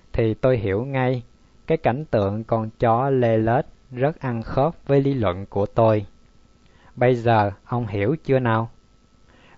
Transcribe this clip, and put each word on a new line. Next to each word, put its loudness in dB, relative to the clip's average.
thì 0
tôi 0
hiểu -2
ngay, -2
cái 0
cảnh -2
tượng -2
con -4
chó 2
lê 2
lết 0
rất -4
ăn -6
khớp -4
với 2
lý 0
luận -2
của -4
tôi. 2
Bây 4
giờ 2
ông -6
hiểu -2
chưa 2
nào? 0